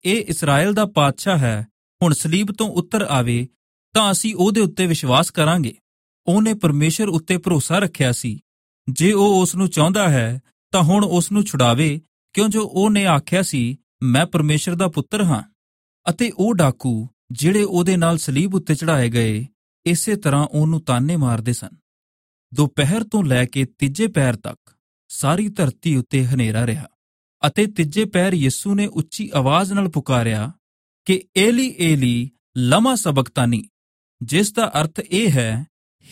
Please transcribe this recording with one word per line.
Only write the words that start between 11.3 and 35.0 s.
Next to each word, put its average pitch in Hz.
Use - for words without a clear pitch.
ਨੂੰ 202
ਛੁਡਾਵੇ, 143
ਕਿਉਂ 214
ਜੋ 214
ਉਹਨੇ 202
ਆਖਿਆ 170
ਸੀ, 131
'ਮੈਂ 131
ਪਰਮੇਸ਼ਰ 156
ਦਾ 185
ਪੁੱਤਰ 185
ਹਾਂ।'" 139
ਅਤੇ 220
ਉਹ 214
ਡਾਕੂ, 127
ਜਿਹੜੇ 185
ਉਹਦੇ 185
ਨਾਲ 165
ਸਲੀਬ 160
ਉੱਤੇ 156
ਚੜ੍ਹਾਏ 143
ਗਏ, 113
ਇਸੇ 175
ਤਰ੍ਹਾਂ 147
ਉਹਨੂੰ 156
ਤਾਨੇ 135
ਮਾਰਦੇ 120
ਸਨ। -
ਦੁਪਹਿਰ 151
ਤੋਂ 214
ਲੈ 127
ਕੇ 135
ਤੀਜੇ 143
ਪਹਿਰ 131
ਤੱਕ -
ਸਾਰੀ 175
ਧਰਤੀ 160
ਉੱਤੇ 131
ਹਨੇਰਾ 120
ਰਿਹਾ 110
ਅਤੇ 208
ਤੀਜੇ 202
ਪਹਿਰ 185
ਯਿਸੂ 165
ਨੇ 202
ਉੱਚੀ -
ਆਵਾਜ਼ 156
ਨਾਲ 196
ਪੁਕਾਰਿਆ 117
ਕਿ, 185
"ਏਲੀ, 240
ਏਲੀ, 131
ਲਮਾ 185
ਸਬਕਤਾਨੀ?" 131
ਜਿਸ 190
ਦਾ 226
ਅਰਥ 160
ਇਹ 202